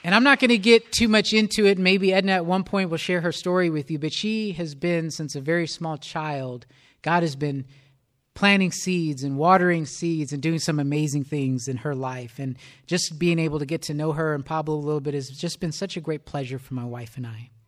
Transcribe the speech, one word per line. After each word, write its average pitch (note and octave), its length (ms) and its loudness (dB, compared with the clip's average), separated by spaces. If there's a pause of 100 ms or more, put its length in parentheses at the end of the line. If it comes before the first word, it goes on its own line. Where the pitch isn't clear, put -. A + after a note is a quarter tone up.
And F3 140 2
I'm A#3+ 80 6
not C#4 160 6
gonna A#3+ 180 6
get A3+ 360 6
too A3+ 160 2
much G#3+ 240 4
into G#3+ 340 2
it. G3 100 6
Maybe F#3 360 4
Edna F#3+ 180 4
at F3+ 140 2
one F#3 180 0
point F#3+ 260 -2
will D#3+ 80 -2
share F3+ 220 0
her E3 140 0
story F3+ 360 2
with D3+ 220 -2
you, D3+ 80 -2
but D#3 140 -4
she G#3+ 400 -2
has D#3 200 -6
been, E3 380 -2
since D3+ 240 -8
a C#3 60 -6
very E3 260 0
small D#3+ 300 -8
child, C#3 680 -8 (360)
God E3+ 200 2
has D3+ 140 0
been C#3 300 -4 (680)
planting G3 380 4
seeds D#3+ 520 -2
and C#3 140 -4
watering F3 480 4
seeds D#3+ 460 -4
and C#3+ 100 -4
doing D#3+ 160 0
some D3+ 220 0
amazing C#3+ 460 0
things C3 420 -2
in C3 100 -6
her D3 160 -6
life. B2+ 460 -8
And C3 160 -6 (320)
just E3 320 -4
being E3+ 200 4
able D#3 200 0
to C#3+ 60 -2
get D#3 180 -4
to D#3 100 -6
know D3+ 200 -2
her D#3 200 -2
and C#3+ 120 -4
Pablo D#3 300 -4
a D3+ 40 -4
little D3 220 -2
bit C#3+ 120 -4
has C3+ 140 -4
just E3 320 -8
been D#3+ 140 -4
such F#3+ 240 -8
a E3 40 -8
great D3+ 220 -6
pleasure C3 360 -8
for C3 160 -10
my A#2+ 100 -6
wife A#2+ 320 -12
and B2 100 -8
I. A2+ 220 -14 (180)